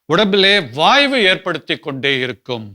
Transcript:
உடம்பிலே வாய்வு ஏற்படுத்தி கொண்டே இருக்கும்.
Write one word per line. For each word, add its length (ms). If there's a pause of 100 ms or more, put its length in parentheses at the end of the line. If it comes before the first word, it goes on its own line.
உடம்பிலே 540
வாய்வு 640
ஏற்படுத்தி 540
கொண்டே 420
இருக்கும். 540